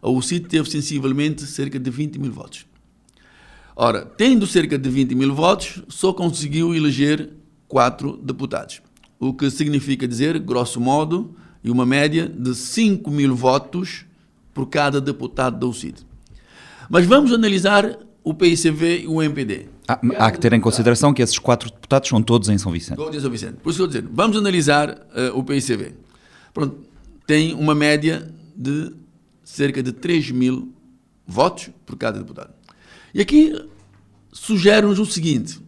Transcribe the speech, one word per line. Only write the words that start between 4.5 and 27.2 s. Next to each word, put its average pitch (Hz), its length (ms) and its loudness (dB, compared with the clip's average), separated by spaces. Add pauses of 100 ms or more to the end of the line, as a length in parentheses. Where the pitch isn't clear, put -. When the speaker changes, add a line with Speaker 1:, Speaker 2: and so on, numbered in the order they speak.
Speaker 1:
de 135 140 -2
vinte 131 240 0
mil 135 180 2
votos, 170 560 0
só - 240 -2
conseguiu 165 640 -2
eleger 151 560 0 (380)
quatro 127 480 0
deputados. - 680 -10 (360)
O 131 140 -2
que 139 160 -2
significa 139 580 -2
dizer, 135 340 -2
grosso 123 400 -2
modo, 151 560 -2 (260)
e 113 80 -4
uma 123 160 2
média 151 420 0
de 123 260 -4
cinco 202 560 0
mil 139 240 2
votos 131 680 -2 (480)
por 135 140 -6
cada 139 340 0
deputado 131 580 -4
da 127 80 -4
ucid. 110 300 -8 (920)
Mas 175 180 6
vamos 254 260 6
analisar 202 680 2 (240)
o 160 120 -4
P 175 140 4
I 170 80 4
C 165 140 2
V 165 320 0
e 110 40 -10
o 160 160 0
M 151 120 0
P 139 100 -4
D. 107 220 -6 (220)
Speaker 2:
Há, 120 380 2
há 110 40 6
que - 80 -6
ter 117 140 4
em 117 80 4
consideração 110 540 2
que 123 80 2
esses - 160 0
quatro 120 320 0
deputados - 380 -2
são 117 140 4
todos 113 260 2
em 104 100 4
São 95 120 -4
Vicente. 85 260 -6
Speaker 1:
Todos 151 200 -8
em 147 40 -8
São 135 100 -4
Vicente. 107 320 -10
Por 151 80 -4
isso 165 80 -4
que 185 40 2
eu 180 40 2
estou 135 160 -4
dizendo, 113 100 -10
vamos 202 240 2
analisar, 151 800 0
eh, 127 180 -2
o 131 100 -2
P 139 140 -2
I 135 40 0
C 127 160 -2
V. - 160 -8 (600)
Pronto, 139 260 -4 (500)